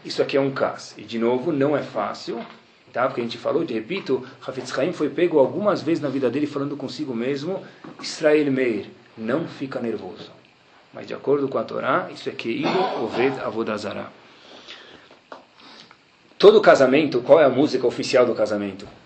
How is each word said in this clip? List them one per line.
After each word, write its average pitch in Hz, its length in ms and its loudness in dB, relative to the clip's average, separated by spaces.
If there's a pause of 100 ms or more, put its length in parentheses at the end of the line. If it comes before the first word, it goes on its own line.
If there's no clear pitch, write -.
isso 156 180 -4
aqui 135 140 0
é 139 60 4
um 139 100 0
cas. - 460 -4
E - 60 -16
de 113 160 -8
novo, 123 320 0
não 143 260 2
é 117 40 -2
fácil, 113 580 -8 (520)
tá? 120 140 -2
Porque 135 160 -4
a - 20 -2
gente 117 140 -8
falou, 135 260 0
de 120 100 -4
repito, 127 520 -4 (200)
Hafetz 131 320 -8
Haim 147 140 0
foi 151 180 -2
pego 165 300 2
algumas 147 420 2
vezes 147 200 0
na 143 80 -2
vida 127 200 0
dele 143 180 -2
falando 143 280 -4
consigo 135 400 -8
mesmo, 143 480 -4 (380)
"Israel 151 500 2
Meir, 123 360 0 (300)
não 123 300 -4
fica 135 320 -8
nervoso." 101 520 -8 (600)
Mas 113 140 -14
de 117 60 -8
acordo 135 340 0
com 135 100 -4
a 110 60 -2
Torá, 135 500 -2
isso - 140 -10
é 123 60 -8
Keilo 165 680 -2
Oved 120 420 -2
Avodazara. 104 640 -6 (2250)
Todo 208 220 10
casamento, 135 640 6
qual 147 180 8
é 151 60 8
a 131 40 6
música 123 380 2
oficial 123 380 2
do 110 100 0
casamento? 101 500 -4 (200)